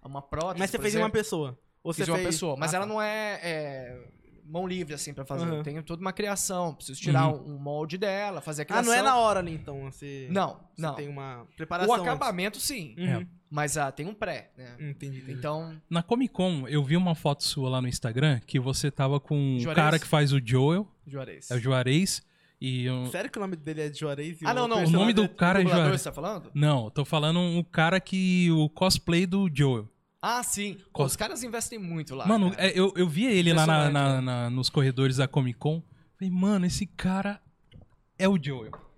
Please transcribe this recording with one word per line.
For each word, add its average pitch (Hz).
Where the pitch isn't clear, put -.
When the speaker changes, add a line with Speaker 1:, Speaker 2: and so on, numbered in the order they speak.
Speaker 1:
uma 139
prótese, 170
Speaker 2:
Mas 190
você 233
Speaker 1:
por 208
Speaker 2:
fez 208
Speaker 1:
exemplo, 220
Speaker 2:
uma 220
pessoa? 170
Ou 170
Speaker 1:
fiz 175
Speaker 2:
você 165
Speaker 1:
uma 170
Speaker 2:
fez 180
Speaker 1:
pessoa, 160
mas 151
Speaker 2:
Ah, 180
Speaker 1:
ela 196
Speaker 2:
tá. 214
Speaker 1:
não 214
é, 214
é 139
mão 165
livre, 180
assim, 143
pra 139
fazer. 170
Speaker 2:
Uhum. 160
Speaker 1:
Eu 151
tenho 151
toda 165
uma 190
criação, 185
preciso -
tirar 147
Speaker 3:
Uhum. 147
Speaker 1:
um, 147
um -
molde 147
dela, 196
fazer 151
a -
Speaker 2:
Ah, -
Speaker 1:
criação. 233
Speaker 2:
não 240
é -
na 262
hora 214
ali, 170
então, 143
você 139
Speaker 1:
Não, 175
Speaker 2:
você 156
Speaker 1:
não. 156
Speaker 2:
tem 143
uma 135
preparação 175
Speaker 1:
O 240
Speaker 2:
antes. 185
Speaker 1:
acabamento, 196
sim. 180
Speaker 2:
Uhum. 139
Speaker 3:
É. -
Speaker 1:
Mas, 147
ah, 143
tem 151
um 214
pré, 180
né? 123
Speaker 2:
Entendi, 139
entendi. 131
Speaker 1:
Então 156
Speaker 3:
Na 170
Comic 240
Con, 170
eu 147
vi 143
uma 180
foto -
sua 131
lá 127
no 127
Instagram 123
que -
você 135
tava 139
com 139
o 123
Speaker 1:
Juarez. 151
Speaker 3:
cara 156
que -
faz 147
o 139
Joel. 135
Speaker 1:
Juarez. 131
Speaker 3:
É 123
o 123
Juarez. 131
E 127
o 127
Speaker 2:
Sério 190
que -
o 214
nome 190
dele 156
é 147
Juarez 151
e -
Speaker 1:
Ah, 226
não, 247
Speaker 2:
o -
Speaker 1:
não. 226
Speaker 3:
O -
nome 196
Speaker 2:
personagem -
Speaker 3:
do 214
Speaker 2:
é 185
Speaker 3:
cara 185
é -
Speaker 1:
O -
dublador, 170
Speaker 3:
Juarez. 139
Speaker 1:
você -
tá 139
falando? 175
Speaker 3:
Não, 143
eu 107
tô 143
falando 160
o 170
cara 170
que, 185
o 156
cosplay 180
do 190
Joel. 127
Speaker 1:
Ah, 233
sim. 208
Speaker 3:
Cos- 139
Speaker 1:
Os -
caras 226
investem 233
muito 165
lá, 131
Speaker 3:
Mano, 202
Speaker 1:
cara. 190
Speaker 3:
é, 190
eu, 190
eu 180
vi 170
ele 185
lá 160
na, 156
Speaker 1:
Impressionante, 143
Speaker 3:
na, 139
Speaker 1:
né? 127
Speaker 3:
na, 120
nos 127
corredores 135
da 135
Comic 127
Con. 160
Falei, 190
mano, 185
esse 185
cara 196
é 190
o 196
Joel. 127